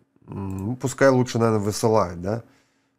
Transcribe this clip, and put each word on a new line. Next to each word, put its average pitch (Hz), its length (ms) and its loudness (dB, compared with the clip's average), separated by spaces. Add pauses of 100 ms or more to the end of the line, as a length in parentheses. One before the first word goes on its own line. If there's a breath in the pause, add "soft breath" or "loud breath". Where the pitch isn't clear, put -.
(280)
М, 98 300 -10
ну, 104 180 -6
пускай 131 340 2
лучше, 123 280 2
наверное, 113 220 2
высылают, 101 600 0
да? 104 220 -6 (540 soft breath)